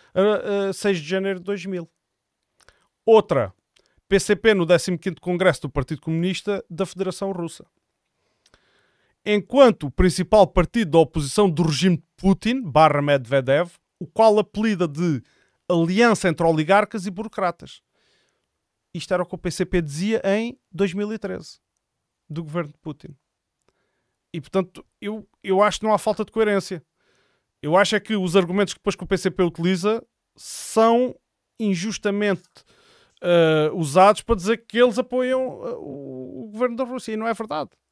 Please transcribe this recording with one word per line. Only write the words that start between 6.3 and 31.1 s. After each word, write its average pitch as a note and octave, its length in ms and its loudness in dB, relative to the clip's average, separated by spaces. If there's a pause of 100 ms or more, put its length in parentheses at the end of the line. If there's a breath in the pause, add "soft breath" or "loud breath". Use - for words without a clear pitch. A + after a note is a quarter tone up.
da F3+ 160 -6
Federação F#3 460 -8
Russa. F3 340 -12 (1600)
Enquanto G#3 600 4
o C3 60 -6
principal F#3 560 4
partido F#3 420 0
da D#3+ 80 4
oposição E3 500 2
do D#3+ 140 0
regime E3 360 0
de - 60 -8 (140)
Putin, G#3 460 0
barra D3 400 4
Medvedev, C#3 680 0 (300)
o E3 80 -12
qual A3 320 4
apelida G3+ 480 -2
de D3 340 -2 (480)
Aliança F#3 580 2
entre E3 160 -2
Oligarcas F3 640 2
e G3+ 60 -8
Burocratas. F#3 720 -8 (1120)
Isto - 180 -6
era F3+ 80 0
o F3+ 60 -2
que - 80 -10
o - 20 -10
P F3 140 -6
C F#3 120 -2
P F#3 160 0
dizia E3+ 460 -2
em A3 320 -2 (140)
dois F#3 240 -2
mil G#3 180 -6
e A3 60 -8
treze, F#3 400 -12 (680)
do D#3+ 160 -10
governo D3+ 280 -8
de - 80 -20
Putin. C#3+ 360 -16 (1160)
E, D3+ 80 -10
portanto, - 420 -4 (160)
eu, G#3+ 300 -10 (140)
eu G3 180 2
acho G#3 180 2
que G#3+ 60 -6
não A3 80 2
há G3 60 2
falta G#3+ 260 -2
de - 60 -20
coerência. G3+ 520 -2 (760)
Eu D#3 160 2
acho G#3 180 4
é G3+ 40 2
que G#3+ 160 -4
os F#3 200 0
argumentos F#3 380 2
que - 60 -18
depois - 160 -4
que - 80 -14
o - 40 -14
P F#3+ 120 -2
C F#3 100 -2
P F3+ 140 -2
utiliza F3+ 600 -2 (320)
são A#3 800 0 (440)